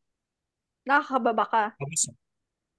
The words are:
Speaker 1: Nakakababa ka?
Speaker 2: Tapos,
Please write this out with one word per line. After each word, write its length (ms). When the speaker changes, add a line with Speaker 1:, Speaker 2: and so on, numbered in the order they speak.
Speaker 1:
Nakakababa 560
ka? 200
Speaker 2:
Tapos, 320